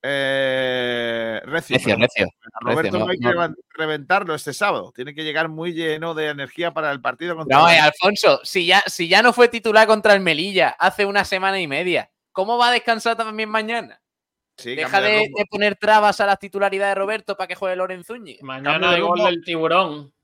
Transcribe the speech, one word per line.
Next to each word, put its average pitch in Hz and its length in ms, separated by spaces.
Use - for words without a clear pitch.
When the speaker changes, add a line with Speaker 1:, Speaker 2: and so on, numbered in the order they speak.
Speaker 1:
eh, 127 1400
Recio, 147 320
Speaker 2:
Recio, 123 180
Speaker 1:
perdón. 104 80
Speaker 2:
Recio. 110 240
Speaker 1:
A - 120
Roberto 120 180
Speaker 2:
Recio, 190 240
Speaker 1:
no - 40
hay 185 80
Speaker 2:
no, 123 120
Speaker 1:
que 175 40
Speaker 2:
no. 170 80
Speaker 1:
revan-, 160 140
reventarlo 156 640
este 143 180
sábado. 131 420
Tiene 143 200
que 156 100
llegar 156 240
muy 165 240
lleno 160 420
de 156 140
energía 151 440
para 151 200
el 139 80
partido 165 360
contra 139 200
Speaker 2:
No, 165 120
Speaker 1:
el 170 80
Speaker 2:
eh, 156 40
Alfonso, 175 640
si 175 220
ya, 190 200
si 175 220
ya 190 140
no 240 100
fue 240 160
titular 220 380
contra 214 280
el 196 60
Melilla 170 480
hace 190 280
una 202 180
semana 190 360
y 170 60
media, 147 440
¿cómo 214 260
va 240 100
a 247 40
descansar 233 440
también 220 320
mañana? 220 520
Speaker 1:
Sí, 120 160
Speaker 2:
Deja 156 160
Speaker 1:
cambio 196 200
de 214 60
Speaker 2:
de, 214 80
Speaker 1:
rumbo. 208 140
Speaker 2:
de 208 120
poner 202 260
trabas 208 440
a 202 60
las 196 120
titularidades 196 560
de 196 60
Roberto 202 360
para 185 120
que 180 60
juegue 185 220
Lorenzo 185 380
Zúñiga. 196 280
Speaker 3:
Mañana 135 300
Speaker 1:
Cambio 175 180
de 175 60
Speaker 3:
hay 170 60
gol 170 160
Speaker 1:
rumbo. - 80
Speaker 3:
del 170 180
Tiburón. 160 680